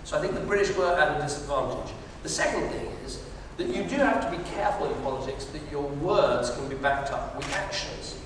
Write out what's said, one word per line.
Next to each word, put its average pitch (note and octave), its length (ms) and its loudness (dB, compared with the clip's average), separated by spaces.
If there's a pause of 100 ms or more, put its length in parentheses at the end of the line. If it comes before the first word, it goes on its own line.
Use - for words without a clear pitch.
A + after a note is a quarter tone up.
So - 140 -2
I - 40 4
think F#3 120 0
the - 80 -2
British G3 340 4
were F3 180 4
at D3 240 6
a C#3+ 40 0
disadvantage. C#3 720 -2 (300)
The - 60 -6
second - 400 2
thing - 220 -4 (140)
is - 180 -8 (340)
that F4+ 100 -2
you G3+ 160 0
do - 120 -2
have - 340 4
to - 80 -2
be - 140 -4
careful - 400 0
in - 100 -2
politics C3 440 -4
that D#3 160 -8 (100)
your C#3+ 120 -2
words C#3+ 680 4
can C3+ 180 -4
be C3+ 60 -4
backed C#3 360 2
up - 240 -4
with - 180 -6
actions. - 720 -4